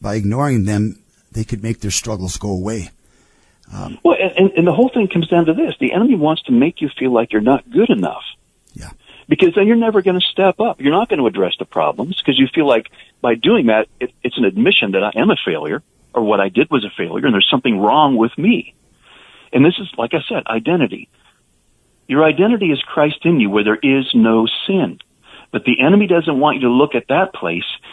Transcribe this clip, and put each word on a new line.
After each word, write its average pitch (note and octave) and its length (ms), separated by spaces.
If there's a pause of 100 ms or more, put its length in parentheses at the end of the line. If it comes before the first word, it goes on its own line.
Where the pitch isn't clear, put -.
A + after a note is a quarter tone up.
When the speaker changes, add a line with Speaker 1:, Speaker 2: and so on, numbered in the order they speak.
Speaker 1:
by G#2+ 140
ignoring A2+ 500
them, G#2 380 (300)
they A2 100
could G#2+ 200
make A2+ 180
their G#2 100
struggles F#2 460
go G#2 140
away. F#2+ 400 (840)
Um, G2 320
Speaker 2:
Well, E4+ 160
and, F#3+ 180
and, F#3+ 200
and E3+ 80
the F3 60
whole A#3+ 160
thing A3 200
comes E3 180
down E3+ 200
to D#3+ 80
this. C#4 260
The B2+ 120
enemy A#3 220
wants D#3 280
to - 100
make B2+ 280
you D3 160
feel B2+ 160
like A#2 200
you're G#2+ 100
not B2+ 260
good G3 220
enough. G#2+ 320 (520)
Speaker 1:
Yeah. - 160 (380)
Speaker 2:
Because - 260
then G3 120
you're A#3 100
never A3 260
gonna F3+ 180
step F#3 400
up. A#3 200
You're C#3+ 120
not G#3 160
gonna D3+ 180
address F#2+ 320
the F#2+ 60
problems F#2+ 560
'cause B2+ 180
you C3 160
feel D#3 120
like A#2 240 (300)
by A#2+ 140
doing C#3+ 320
that, A2 220 (120)
it, B2 120 (100)
it's B2 160
an B2 60
admission G#2+ 480
that F#2+ 100
I G#2 140
am F3 140
a - 140
failure D#2+ 380 (320)
or A#2 80
what G#2 180
I G2 80
did A2 220
was A2+ 140
a G2+ 60
failure F2 340
and C3 100
there's F#2+ 160
something B2+ 280
wrong C3 380
with A2+ 200
me. F#3+ 380 (800)
And C3 120
this F3 140
is, F#3+ 180
like A#2 180
I D#3 140
said, F#3+ 180
identity. A#2 640 (1000)
Your D3 180
identity F#3 460
is C#3 120
Christ - 420
in E3 160
you G#2 80
where G#2 160
there G#2+ 180
is C3+ 320
no A2+ 320 (200)
sin. F3 320 (520)
But C3+ 140
the B2 160
enemy F#3+ 260
doesn't E3 320
want D3 180
you B2+ 120
to - 20
look C#3 240
at A#2+ 140
that F3 260
place. F2 300 (280)